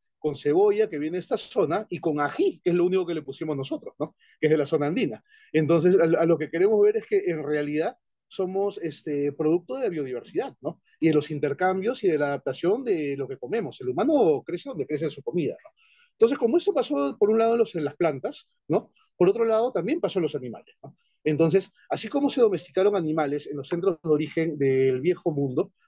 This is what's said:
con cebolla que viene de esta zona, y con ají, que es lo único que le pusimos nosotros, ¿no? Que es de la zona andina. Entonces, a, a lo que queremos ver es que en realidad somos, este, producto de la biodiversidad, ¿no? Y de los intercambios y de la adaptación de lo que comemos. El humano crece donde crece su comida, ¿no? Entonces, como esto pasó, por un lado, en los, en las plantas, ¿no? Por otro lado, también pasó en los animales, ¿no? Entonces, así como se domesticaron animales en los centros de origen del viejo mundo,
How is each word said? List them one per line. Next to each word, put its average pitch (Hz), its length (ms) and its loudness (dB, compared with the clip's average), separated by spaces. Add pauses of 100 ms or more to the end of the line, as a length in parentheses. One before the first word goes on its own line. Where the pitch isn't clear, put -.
(200)
con 151 140 -4
cebolla 202 560 2
que 156 80 -6
viene 160 200 -4
de - 20 -6
esta 226 160 -4
zona, 185 520 -2
y 175 120 -8
con 151 180 -2
ají, 147 460 -2
que 180 60 2
es 175 60 4
lo 175 100 4
único 180 200 0
que 170 80 -4
le 156 80 -6
pusimos 147 340 -6
nosotros, 139 440 -8
¿no? - 160 -8 (240)
Que - 80 4
es - 20 2
de 156 80 4
la 139 80 0
zona 147 220 0
andina. 160 340 -4 (300)
Entonces, 165 440 4
a, 165 260 4
a 165 40 2
lo 165 100 4
que 160 140 -4
queremos 208 300 4
ver 208 160 6
es 202 100 -6
que 208 200 0
en 156 180 -2
realidad 151 520 -2 (300)
somos, 196 560 -4
este, 143 500 -4
producto 170 440 0
de 269 80 -4
la 220 40 0
biodiversidad, 151 720 -6
¿no? 151 200 -8 (180)
Y 160 100 2
de 151 60 4
los 147 160 0
intercambios 185 720 -2
y 196 60 2
de 156 100 4
la 143 100 0
adaptación 165 540 -2
de 156 340 -2
lo 135 120 -6
que 131 100 -12
comemos. 147 420 -6
El 127 100 -4
humano 185 540 2
crece 170 260 -8
donde 170 160 -6
crece 151 220 -4
su 139 140 -12
comida, 160 420 -2
¿no? - 60 -20 (420)
Entonces, - 240 4
como 294 220 2
esto 392 160 0
pasó, 277 420 -2
por 208 140 4
un 220 80 4
lado, 226 140 4
en 233 80 4
los, - 160 -2
en 156 80 -2
las 147 100 -6
plantas, 160 540 -4 (180)
¿no? 190 240 0 (260)
Por 180 120 4
otro 226 160 2
lado, 226 280 2
también 214 280 -2
pasó 190 180 -2
en 170 60 2
los 151 100 -4
animales, 127 480 -12
¿no? 143 140 -20 (260)
Entonces, 160 480 2 (180)
así - 200 -6
como 285 200 0
se 247 120 0
domesticaron 202 560 2
animales 151 500 -2
en 147 100 -8
los 139 120 -10
centros 170 340 -2
de 160 80 0
origen 151 480 0
del 131 420 2
viejo 175 300 0
mundo, 143 420 -2 (160)